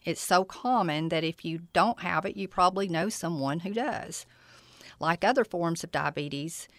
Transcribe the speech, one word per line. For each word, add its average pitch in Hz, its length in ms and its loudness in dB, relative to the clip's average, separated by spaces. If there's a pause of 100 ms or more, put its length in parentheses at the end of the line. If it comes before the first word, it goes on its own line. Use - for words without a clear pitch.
It's 165 160 -2
so 185 220 4
common 175 640 0
that 165 140 0
if 165 200 -4
you 165 180 -6 (120)
don't 190 280 4
have 170 240 0
it, - 120 -6
you 190 100 -6
probably 190 400 2
know 170 220 0
someone 165 520 -2
who 190 120 -6
does. - 540 -4 (720)
Like 170 240 0
other 240 200 6
forms 170 400 -2
of 170 80 -10
diabetes, 147 760 -4 (120)